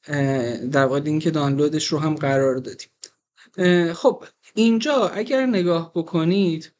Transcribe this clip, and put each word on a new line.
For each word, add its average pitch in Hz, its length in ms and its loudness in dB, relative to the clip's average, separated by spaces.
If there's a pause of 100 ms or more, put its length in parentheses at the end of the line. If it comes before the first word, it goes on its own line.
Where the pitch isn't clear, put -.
اه، 135 500 -2
در 135 280 0
واقع 135 160 0
لینک 151 280 -2
دانلودش 147 580 0
رو 156 120 -2
هم 151 160 0
قرار 135 420 0
دادیم. 117 320 -12 (720)
اه، 175 340 4
خب، - 320 0 (300)
اینجا 226 540 2
اگر 240 380 -2
نگاه 175 480 0
بکنید 165 840 0